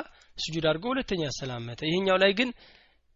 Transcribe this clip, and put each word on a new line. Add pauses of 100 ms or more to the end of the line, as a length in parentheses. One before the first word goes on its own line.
(380)
ስጁድ
አድርጎ
ሁለተኛ
አሰላመተ።
ይሄኛው
ላይ
ግን (680)